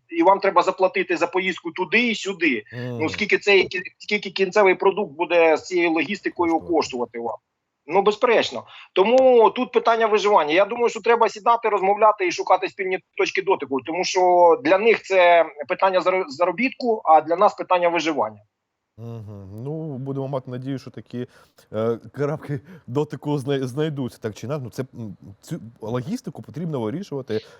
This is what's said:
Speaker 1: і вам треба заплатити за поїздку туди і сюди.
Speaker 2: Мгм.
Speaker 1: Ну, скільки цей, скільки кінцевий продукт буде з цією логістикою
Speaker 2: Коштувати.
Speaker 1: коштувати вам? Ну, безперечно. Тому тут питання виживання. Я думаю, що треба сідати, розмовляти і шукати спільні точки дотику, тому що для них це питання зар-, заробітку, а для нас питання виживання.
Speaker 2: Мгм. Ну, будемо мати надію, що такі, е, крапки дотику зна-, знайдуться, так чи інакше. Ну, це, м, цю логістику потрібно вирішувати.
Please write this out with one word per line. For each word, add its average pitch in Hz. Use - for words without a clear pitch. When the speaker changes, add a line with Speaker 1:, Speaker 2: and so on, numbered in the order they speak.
Speaker 1:
і 165
вам 190
треба 190
заплатити 185
за 160
поїздку 185
туди 190
і 220
сюди. 180
Speaker 2:
Мгм. 123
Speaker 1:
Ну, 156
скільки 196
цей, 190
скільки 208
кінцевий 196
продукт 185
буде 165
з -
цією 170
логістикою 165
Speaker 2:
Коштувати. -
Speaker 1:
коштувати 123
вам? 113
Ну, 190
безперечно. 196
Тому 240
тут -
питання 226
виживання. 196
Я 190
думаю, 233
що 220
треба 233
сідати, 220
розмовляти 202
і 170
шукати 185
спільні 185
точки 185
дотику, 139
тому 160
що 185
для 170
них 208
це 175
питання 185
зар-, 185
заробітку, 226
а 160
для 160
нас 190
питання 175
виживання. 147
Speaker 2:
Мгм. 107
Ну, 156
будемо 135
мати 131
надію, 127
що -
такі, 123
е, 113
крапки 143
дотику 147
зна-, 135
знайдуться, 139
так 107
чи -
інакше. 143
Ну, 120
це, -
м, 110
цю -
логістику 123
потрібно 143
вирішувати. 123